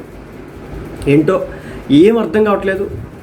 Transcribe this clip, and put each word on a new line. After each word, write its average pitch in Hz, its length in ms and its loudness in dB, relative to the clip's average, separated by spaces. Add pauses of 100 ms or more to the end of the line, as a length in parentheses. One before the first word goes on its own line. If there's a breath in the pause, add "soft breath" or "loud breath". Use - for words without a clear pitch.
(1080)
ఏంటో 160 380 2 (440 loud breath)
ఏం 196 280 6
అర్థం 214 260 0
కావట్లేదు. 196 460 -2 (320)